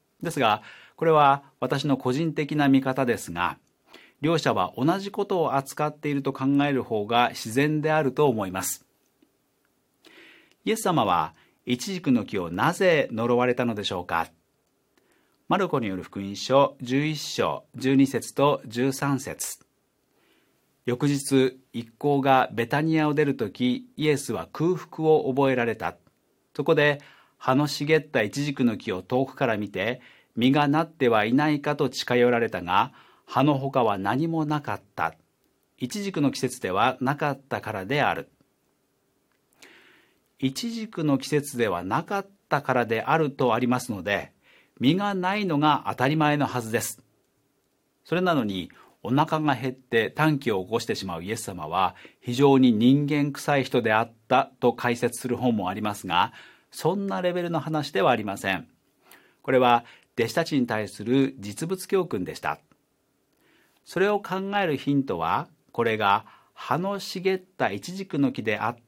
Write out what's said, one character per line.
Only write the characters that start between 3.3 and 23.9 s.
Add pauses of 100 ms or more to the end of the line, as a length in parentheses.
が、 (640)
両
者
は
同
じ
こ
と
を
扱
っ
て
い
る
と
考 (200)
え
る
方
が
自
然
で
あ
る
と
思
い
ま
す。 (1800)
イ
エ
ス
様
は (300)
イ
チ
ジ
ク
の
木
を
な
ぜ
呪
わ
れ
た
の
で
し
ょ
う
か。 (1200)
マ
ル
コ
に
よ
る
福
音
書
十
一
章 (100)
十
二
節
と
十
三
節。 (1300)
翌
日、 (120)
一 (100)
行
が
ベ
タ
ニ
ア
を
出
る
と
き、 (100)